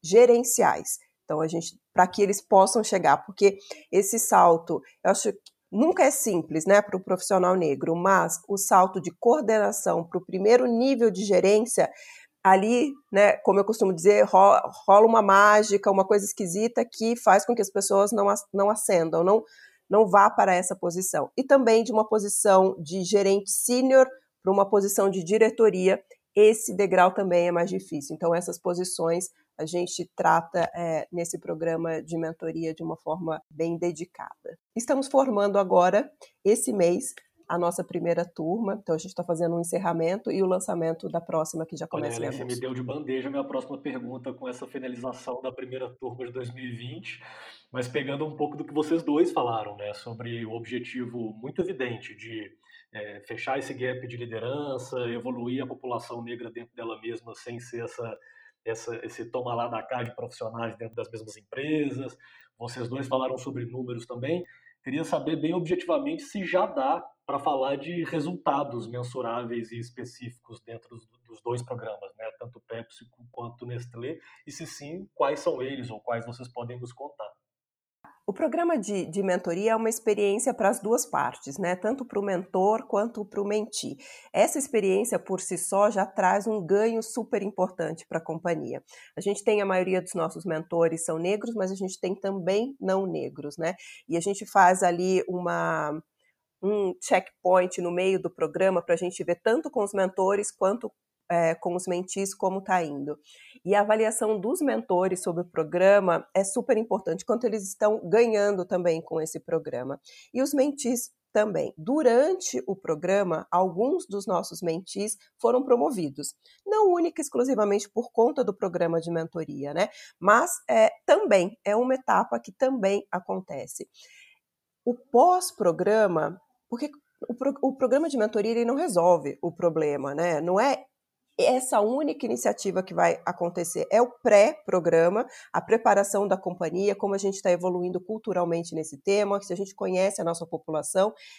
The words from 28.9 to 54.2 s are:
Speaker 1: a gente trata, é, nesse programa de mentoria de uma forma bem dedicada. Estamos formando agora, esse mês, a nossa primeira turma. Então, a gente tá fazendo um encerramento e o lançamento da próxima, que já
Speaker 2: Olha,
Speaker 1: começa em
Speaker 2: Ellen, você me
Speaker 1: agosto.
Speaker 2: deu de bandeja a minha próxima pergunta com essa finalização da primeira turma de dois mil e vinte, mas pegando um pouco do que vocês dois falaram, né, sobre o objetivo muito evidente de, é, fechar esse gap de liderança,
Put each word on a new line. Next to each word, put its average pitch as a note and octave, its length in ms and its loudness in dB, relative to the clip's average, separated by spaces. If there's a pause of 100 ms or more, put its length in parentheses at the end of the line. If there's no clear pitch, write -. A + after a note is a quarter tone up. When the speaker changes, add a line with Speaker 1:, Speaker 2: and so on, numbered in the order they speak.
Speaker 1:
a D#3 80 -6
gente F3 480 -6
trata, E3+ 580 0
é, E3 380 -4
nesse F3 260 -6
programa E3 640 -4
de E3 160 -8
mentoria E3 560 -6
de D#3+ 80 -14
uma E3 160 -8
forma D#3+ 540 -6
bem E3 260 -4
dedicada. E3+ 800 -8 (200)
Estamos C4+ 320 -2
formando G#3 500 2
agora, F#3 500 4 (360)
esse A#3+ 280 2
mês, F#3 400 0 (360)
a F3 100 -2
nossa F3 240 -2
primeira E3+ 420 -4
turma. G3 560 -4
Então, E3 140 -4
a D#3 40 0
gente F#3 160 -14
tá F3 100 -8
fazendo E3+ 320 -2
um E3+ 40 -2
encerramento E3+ 720 -2
e F#3+ 120 0
o F#3+ 40 2
lançamento F3 600 -2
da E3 120 -6
próxima, D#3+ 460 -4
que - 100 -14
já D#3+ 160 -10
Speaker 2:
Olha, D3+ 100 -4
Speaker 1:
começa - 180 -6
em - 40 -6
Speaker 2:
Ellen, C3+ 80 -6
você C3+ 60 -10
me B2 140 -8
Speaker 1:
agosto. B2 80 -6
Speaker 2:
deu C3 140 -8
de B2+ 80 -8
bandeja C3 460 -8
a - 20 -10
minha C#3 140 -6
próxima - 360 -10
pergunta B2+ 520 -10
com B2+ 160 -14
essa B2 180 -12
finalização B2+ 760 -10
da C3 80 -8
primeira B2+ 460 -10
turma A#2+ 300 -10
de A#2+ 60 -14
dois A#2+ 200 -10
mil B2+ 120 -16
e A#2+ 120 -12
vinte, B2 440 -14 (520)
mas B2 160 -6
pegando C#3 360 -4
um D3+ 120 -8
pouco D3 200 -4
do D3 80 -10
que C#3 100 -12
vocês D#3+ 280 0
dois - 300 2
falaram, A2 440 -4
né, G#2 180 -10
sobre A#2 500 -10
o A2 80 -10
objetivo A#2 840 -8
muito B2+ 280 -6
evidente B2 540 -8
de, A2 340 -14 (420)
é, G#2 280 -14
fechar - 380 -8
esse C3+ 160 -8
gap B2 340 -6
de A#2+ 80 -14
liderança, B2+ 840 -8 (100)